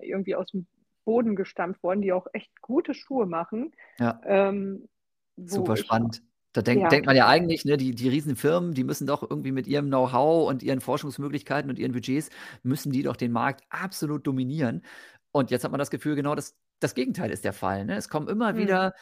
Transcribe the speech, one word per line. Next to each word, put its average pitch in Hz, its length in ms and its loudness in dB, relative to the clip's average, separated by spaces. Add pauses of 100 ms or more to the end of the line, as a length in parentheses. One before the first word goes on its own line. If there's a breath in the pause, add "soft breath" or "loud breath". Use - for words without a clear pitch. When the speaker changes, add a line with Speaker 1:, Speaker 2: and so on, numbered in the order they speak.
Speaker 1:
irgendwie 190 360 -4
aus - 160 -6
dem 180 140 -6 (380)
Boden 226 320 2
gestampft 185 460 -6
worden, 190 200 0
die 190 100 0
auch 180 200 -2
echt - 300 -12
gute 294 320 -2
Schuhe 254 320 -2
machen. 180 460 -6 (260 loud breath)
Speaker 2:
Ja. 120 260 -2
Speaker 1:
Ähm, 196 640 0 (480)
wo 180 340 -2
Speaker 2:
Super 107 60 4
Speaker 1:
ich - 0 -
Speaker 2:
spannend. 113 460 0 (320)
Da 120 80 2
denkt, 123 300 4
Speaker 1:
Ja, - 0 -
Speaker 2:
denkt 143 140 4
man 135 100 6
ja 120 100 8
Speaker 1:
total. - 20 8
Speaker 2:
eigentlich, 165 360 4
ne, 147 140 4
die, 131 160 0
die 120 140 0
Riesenfirmen, 151 640 0
die 131 100 0
müssen 143 220 -4
doch 143 220 -2
irgendwie 135 240 -4
mit 131 140 -4
ihrem 143 200 0
Know-how 135 640 4
und 131 140 -2
ihren 131 200 0
Forschungsmöglichkeiten 139 880 -4
und 123 80 -6
ihren - 140 -2
Budgets, 131 360 -2 (340 loud breath)
müssen 139 300 -2
die 131 100 0
doch 135 140 -2
den 120 160 -2
Markt 120 380 -2
absolut 151 560 -4
dominieren. 135 560 0 (500 loud breath)
Und 139 180 2
jetzt 123 140 0
hat - 60 -2
man - 80 -4
das 139 120 -2
Gefühl, 151 240 -2
genau 143 200 0
das, - 240 -10 (200)
das - 160 -2
Gegenteil 247 360 -2
ist - 140 -6
der 98 100 -2
Fall, 98 320 -2
ne? 185 100 -2
Es 208 140 -8
kommen 151 180 -4
immer 214 260 0
Speaker 1:
Mhm. 226 40 -2
Speaker 2:
wieder, 190 440 2